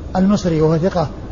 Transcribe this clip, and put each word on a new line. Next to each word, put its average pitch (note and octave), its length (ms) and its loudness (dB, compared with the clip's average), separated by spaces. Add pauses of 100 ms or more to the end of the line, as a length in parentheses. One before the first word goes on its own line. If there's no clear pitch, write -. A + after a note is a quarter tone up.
(160)
المصري F#3 440 2
وهو D#3+ 180 2
ثقة، D#3+ 300 0 (240)